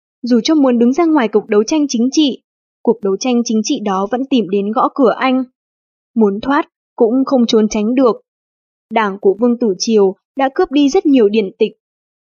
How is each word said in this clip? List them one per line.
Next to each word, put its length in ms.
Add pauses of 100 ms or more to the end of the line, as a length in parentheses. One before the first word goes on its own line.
(240)
dù 200
cho 120
muốn 240
đứng 140
ra 120
ngoài 220
cuộc 200
đấu 160
tranh 260
chính 220
trị, 320 (400)
cuộc 180
đấu 160
tranh 280
chính 180
trị 220
đó 260
vẫn 180
tìm 200
đến 220
gõ 240
cửa 220
anh. 260 (720)
Muốn 260
thoát, 260 (280)
cũng 300
không 200
trốn 240
tránh 260
được. 260 (720)
Đảng 280
của 200
Vương 180
Tử 180
Triều 380 (220)
đã 180
cướp 160
đi 180
rất 160
nhiều 240
điển 160 (140)
tịch. 120 (500)